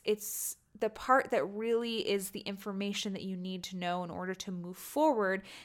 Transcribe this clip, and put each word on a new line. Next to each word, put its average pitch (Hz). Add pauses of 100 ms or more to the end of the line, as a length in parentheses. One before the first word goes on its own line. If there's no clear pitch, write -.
it's - (240)
the 220
part -
that 214
really 226
is 196
the -
information 202
that 185
you 190
need 180
to 190
know 180
in 170
order 180
to 190
move 180
forward 214 (240)